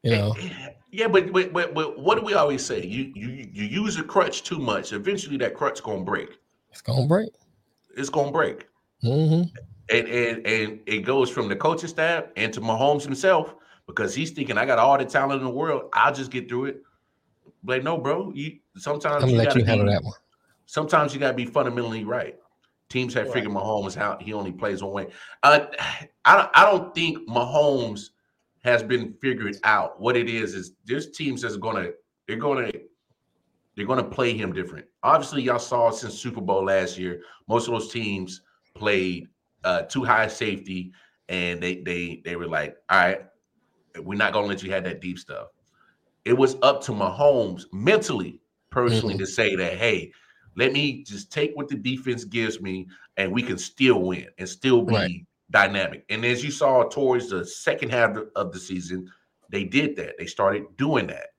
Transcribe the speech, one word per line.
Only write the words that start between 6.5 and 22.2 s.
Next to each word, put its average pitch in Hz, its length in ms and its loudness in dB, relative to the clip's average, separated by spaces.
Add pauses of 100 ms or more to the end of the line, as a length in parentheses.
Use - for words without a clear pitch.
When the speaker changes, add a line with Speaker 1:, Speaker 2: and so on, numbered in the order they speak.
Speaker 1:
It's - 100 -20
gonna 127 260 0
break. 196 220 2 (640)
Speaker 2:
It's 135 140 -6
gonna 147 220 0
break. - 360 -2 (360)
Speaker 1:
Mm-hmm. 156 520 2 (340)
Speaker 2:
And, 117 180 2
and, 117 400 -2
and 107 380 -2
it 107 140 -4
goes 123 300 0
from 110 200 -4
the 98 60 -2
coaching 165 340 -2
staff 165 360 0 (100)
and 110 180 -2
to 123 80 -8
Mahomes 135 420 2
himself, 143 520 2 (320)
because 95 260 -4
he's 160 180 -4
thinking, 117 260 -4
"I 117 80 2
got 123 140 4
all 135 180 6
the 127 80 0
talent 139 360 0
in 131 60 -4
the 123 60 -4
world. 139 400 -2
I'll 127 200 6
just 127 160 -8
get 123 200 -8
through 123 160 -4
it." 139 160 -8 (840)
Like, 127 180 0
no, 165 140 -2
bro. 170 380 -2
You, 147 240 -10 (160)
sometimes 147 480 -2
Speaker 1:
I'm 131 60 4
gonna - 40 4
Speaker 2:
you 117 40 6
Speaker 1:
let 113 100 6
Speaker 2:
gotta 131 120 4
Speaker 1:
you 110 60 4
handle 104 220 4
Speaker 2:
be, 101 40 4
Speaker 1:
that 95 120 2
one. 101 100 -8 (520)
Speaker 2:
sometimes 151 480 2
you 135 60 -8
gotta 135 160 2
be 123 100 -4
fundamentally 120 600 -2
right. 117 300 -4 (540)